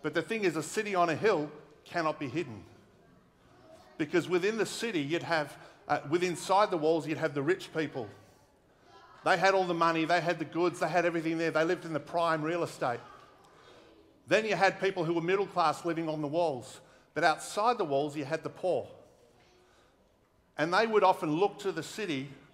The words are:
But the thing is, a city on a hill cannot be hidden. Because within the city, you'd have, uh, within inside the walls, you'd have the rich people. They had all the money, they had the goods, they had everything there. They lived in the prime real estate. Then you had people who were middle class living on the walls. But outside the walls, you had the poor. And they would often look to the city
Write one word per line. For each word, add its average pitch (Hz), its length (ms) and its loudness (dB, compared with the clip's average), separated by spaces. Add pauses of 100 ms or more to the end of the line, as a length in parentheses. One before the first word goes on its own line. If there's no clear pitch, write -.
But 147 120 -4
the 170 80 0
thing 214 240 -4
is, 156 100 2
a 156 80 -2
city 208 320 -4
on 175 140 4
a 151 60 0
hill 151 360 0 (320)
cannot 160 340 -2
be 147 100 -8
hidden. 120 360 -6 (1300)
Because 151 300 0
within 185 300 0
the 196 80 0
city, 214 360 -4
you'd 160 200 -2
have, 151 340 -2 (320)
uh, 143 120 0 (100)
within 175 220 2
inside 196 400 2
the 180 60 0
walls, 156 280 2
you'd 151 140 -4
have 147 160 -2
the 139 80 0
rich 185 300 -2
people. 139 360 -4 (1120)
They 180 140 4
had 190 160 6
all 190 120 4
the 175 100 0
money, 165 300 2
they 170 140 4
had 165 200 0
the 156 60 -4
goods, 170 340 0
they 175 80 0
had 170 180 2
everything 165 320 0
there. 165 140 0
They 156 120 2
lived 175 220 0
in 165 80 -6
the 143 60 -2
prime 165 420 0
real 165 220 -2
estate. 120 360 -4 (1300)
Then 208 180 4
you 202 100 0
had 185 260 2
people 190 220 0
who 165 100 -2
were 170 80 0
middle 190 240 0
class 170 400 0
living 165 240 -2
on 156 120 -4
the 147 60 -4
walls. 147 520 -2 (340)
But 156 100 0
outside 208 540 2
the 202 80 0
walls, 143 320 0
you 143 80 -4
had 156 180 -4
the 143 60 -8
poor. 135 380 -2 (1700)
And 165 160 0
they 220 140 4
would 208 160 4
often 175 320 4
look 202 240 0
to 190 120 -4
the 160 120 -6
city 147 460 -6 (240)